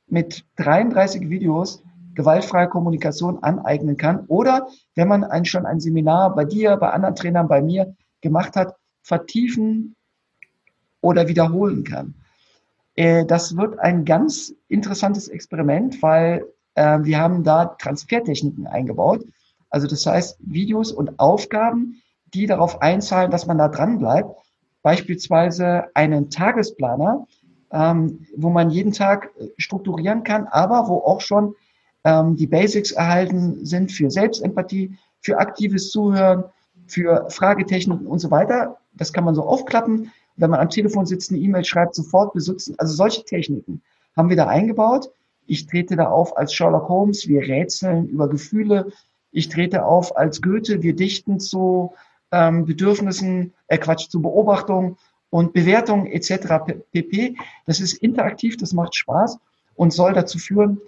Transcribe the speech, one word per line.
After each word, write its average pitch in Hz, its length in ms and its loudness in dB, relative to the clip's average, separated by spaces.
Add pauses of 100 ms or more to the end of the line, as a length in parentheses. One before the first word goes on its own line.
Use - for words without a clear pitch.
mit 165 380 -4 (120)
dreiunddreißig 190 760 2
Videos 180 500 -2 (320)
gewaltfreie 160 540 2
Kommunikation 170 760 -4
aneignen 147 560 -2
kann. 175 300 -2
Oder 262 400 2 (260)
wenn 170 140 2
man 202 160 2
ein, 170 220 -2
schon 180 200 -4
ein 160 140 -2
Seminar 165 560 2
bei 151 100 0
dir, 208 320 2
bei - 140 0
anderen 190 240 0
Trainern, 170 320 0
bei 143 160 4
mir 190 320 -2 (260)
gemacht 156 340 0
hat, 185 200 -2 (260)
vertiefen 220 920 -2 (1040)
oder 170 280 4
wiederholen 170 560 0
kann. - 300 -10 (840)
Äh, 165 300 4
das 170 320 0
wird 214 220 -2
ein 175 260 2
ganz 190 480 0 (140)
interessantes 202 600 -2
Experiment, 165 760 -2
weil, 165 420 2 (300)
äh, 151 260 4
wir 151 180 0
haben 170 240 2
da 160 220 4
Transfertechniken 147 1000 -4
eingebaut. 127 580 0 (440)
Also 143 180 -2
das 143 180 -4
heißt, 170 360 -2
Videos 208 500 -4
und - 280 -6
Aufgaben, 220 840 0 (320)
die 196 120 -2
darauf 175 360 0
einzahlen, 185 500 2
dass 170 160 -4
man 165 100 0
da 151 120 4
dran 180 280 -2
bleibt. 147 380 0 (480)
Beispielsweise 175 1000 0 (100)
einen 147 340 2
Tagesplaner, 190 960 -2 (460)
ähm, 160 540 0 (100)
wo 156 140 0
man 170 200 4
jeden 196 220 0
Tag, 202 480 0
äh, 110 80 -12 (100)
strukturieren 196 640 -4
kann, 214 240 -2
aber 226 400 2
wo 180 100 0
auch - 240 0
schon, 208 340 0 (480)
ähm, 160 320 4
die 156 120 0
Basics 202 440 0
erhalten 180 760 0
sind 180 260 -2
für 139 200 0
Selbstempathie, 190 840 -2 (240)
für - 180 -2
aktives 196 520 -2
Zuhören, 190 540 2 (420)
für 170 420 0
Fragetechniken 190 800 0
und 170 120 -4
so 160 120 -4
weiter. 151 460 0 (160)
Das - 200 -10
kann 175 100 0
man 165 120 2
so 156 80 0
aufklappen. 226 680 -2 (240)
Wenn 165 140 2
man 156 100 2
am 160 100 2
Telefon 208 360 0
sitzt, 180 260 -6
eine 180 80 -2
E-Mail 185 240 0
schreibt, 175 320 0
sofort 190 380 2
besitzen. 180 440 -6
Also 156 160 -2
solche 214 300 0
Techniken 156 580 -6 (360)
haben 165 120 4
wir 180 60 4
da 160 120 4
eingebaut. 220 640 2 (340)
Ich - 220 -4
trete 175 280 -2
da 160 140 2
auf 165 280 0
als - 160 -2
Sherlock - 360 0
Holmes. 202 380 0
Wir 143 140 4
rätseln 165 680 -2
über 147 200 -2
Gefühle. 202 640 -2 (400)
Ich 160 160 -2
trete 175 380 -2
auf 170 320 2
als 151 240 0
Goethe. 202 400 -2
Wir 165 140 0
dichten 190 440 -2
zu, 185 540 -2 (380)
ähm, 165 340 4
Bedürfnissen, 185 880 -2 (140)
äh, 160 100 0
Quatsch, 160 320 -2
zu 165 120 -2
Beobachtung 190 760 0 (320)
und 170 240 2
Bewertung 202 540 2
et 170 160 -6
cetera 180 360 -2
pp. 175 800 -4 (280)
Das 160 140 -2
ist 185 140 -4
interaktiv, 226 640 -2
das 180 160 -6
macht 170 220 -2
Spaß 196 440 -2 (360)
und 170 180 2
soll 180 200 4
dazu 180 240 -2
führen, 202 500 0